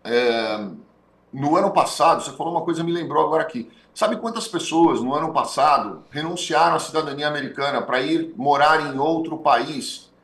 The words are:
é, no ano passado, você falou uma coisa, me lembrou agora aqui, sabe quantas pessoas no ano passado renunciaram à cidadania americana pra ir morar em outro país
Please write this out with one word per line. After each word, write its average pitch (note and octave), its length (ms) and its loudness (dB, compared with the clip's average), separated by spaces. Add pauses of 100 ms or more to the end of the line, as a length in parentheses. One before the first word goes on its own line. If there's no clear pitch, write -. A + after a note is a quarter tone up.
é, A2+ 640 0 (640)
no C#3+ 240 0
ano G3 160 4
passado, D#3 500 2
você C3+ 120 -10
falou D#3 180 -6
uma E3+ 120 -2
coisa, E3 200 -2
me E3+ 80 -2
lembrou D3+ 340 0
agora D#3+ 180 0
aqui, - 260 -8 (300)
sabe - 160 0
quantas A3+ 320 -8
pessoas D#3+ 540 2
no C3 120 -2
ano D#3+ 200 -2
passado C3+ 760 0
renunciaram E3 680 0
à - 20 -4
cidadania D3 480 -4
americana C#3 540 -4
pra B2 180 0
ir D#3+ 380 -2
morar C#3+ 580 2
em - 20 -6
outro D#3+ 420 -2
país C3+ 680 -2 (140)